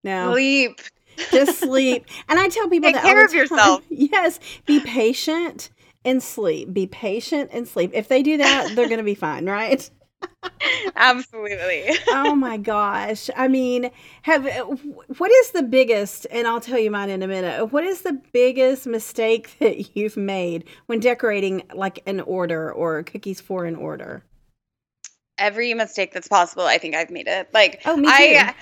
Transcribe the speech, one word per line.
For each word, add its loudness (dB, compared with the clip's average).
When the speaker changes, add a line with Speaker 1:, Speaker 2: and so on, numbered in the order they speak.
Speaker 1:
No. -2
Speaker 2:
Sleep. 0
Speaker 1:
Just 4
sleep. 2
And 4
I 4
tell -2
people 4
Speaker 2:
Take 2
Speaker 1:
that 0
all 8
Speaker 2:
care 8
Speaker 1:
the 10
Speaker 2:
of -2
yourself. 4
Speaker 1:
time. -20
<laughs> -20
Yes. 0
Be 4
patient -2
and 2
sleep. -4
Be 0
patient -4
and -8
sleep. -2
If -4
they 2
do 2
that, 0
they're 2
gonna -4
be -2
fine, -6
right? -4
<laughs> -6
Speaker 2:
Absolutely. -2
<laughs> -2
Speaker 1:
Oh 0
my -2
gosh. -4
I 0
mean, 0
have, 2
wh-, -10
what 2
is 8
the 0
biggest, 2
and -4
I'll -2
tell -4
you 0
mine -4
in -6
a -6
minute, -4
what 0
is -4
the -4
biggest 2
mistake -2
<laughs> -20
that 0
you've -4
made -4
when -2
decorating, 0
like, -8
an -4
order -4
or -4
cookies -12
for -8
an -6
order? -12
Speaker 2:
Every -2
mistake -4
that's -12
possible, 2
I 2
think -6
I've -4
made -10
it. -4
Like, 4
Speaker 1:
Oh, 0
me 4
Speaker 2:
I, 6
Speaker 1:
too. -